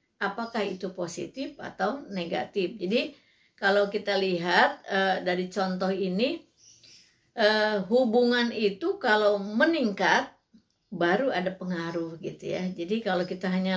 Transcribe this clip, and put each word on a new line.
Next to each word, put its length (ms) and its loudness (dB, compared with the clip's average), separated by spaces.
apakah 480 -4
itu 240 -8
positif 640 -8
atau 560 -6
negatif. 720 -4
Jadi 320 -2
kalau 320 2
kita 320 0
lihat, 720 2
eh, 320 2
dari 240 0
contoh 400 -2
ini, 560 0
eh, 560 2
hubungan 640 4
itu 480 -2
kalau 400 4
meningkat, 960 2
baru 400 2
ada 240 -2
pengaruh 640 -6
gitu 320 -8
ya. 160 -4
Jadi 320 -4
kalau 240 0
kita 240 -6
hanya 280 0